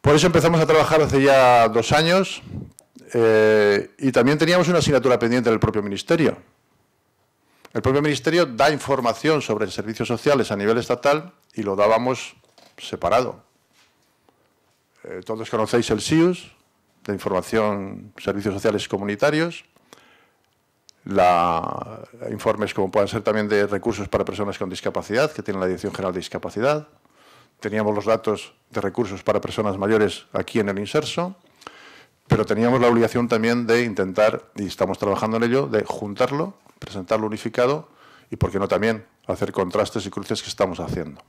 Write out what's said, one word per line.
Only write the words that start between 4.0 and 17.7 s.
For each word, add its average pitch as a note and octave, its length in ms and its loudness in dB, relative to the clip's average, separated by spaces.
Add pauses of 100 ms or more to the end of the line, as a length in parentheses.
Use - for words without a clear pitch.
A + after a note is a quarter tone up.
también C3 240 4
teníamos E3 320 2
una F3 120 2
asignatura B2+ 380 4
pendiente A#2 300 2
del A2 100 2
propio G#2+ 240 0
ministerio. G#2+ 540 0 (1400)
El A#2 80 -4
propio C3+ 220 0
ministerio D#3 420 0
da C3+ 260 2
información C3+ 680 0
sobre G#2+ 300 -2
servicios G#2+ 360 -6
sociales B2 440 0
a G#2 60 -2
nivel G#2 200 2
estatal D3 560 0 (220)
y A2 80 -8
lo G2+ 120 -4
dábamos A2+ 600 0 (400)
separado. - 680 -4 (1600)
Eh, F2+ 200 -14
todos A2 240 -10
conocéis A2+ 400 0
el G#2+ 140 -2
sius, E3+ 500 0 (520)
de G2+ 100 -4
información, G2 1040 -4